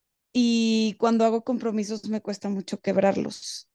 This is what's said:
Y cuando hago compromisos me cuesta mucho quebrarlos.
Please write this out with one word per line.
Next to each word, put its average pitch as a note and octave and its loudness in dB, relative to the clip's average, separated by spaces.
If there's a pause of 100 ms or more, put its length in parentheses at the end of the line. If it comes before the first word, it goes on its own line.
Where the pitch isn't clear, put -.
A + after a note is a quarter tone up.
(340)
Y A3+ 2
cuando A3+ 4
hago A3+ 2
compromisos A3 -4
me G#3+ -4
cuesta G3+ -8
mucho G3 -6
quebrarlos. - -2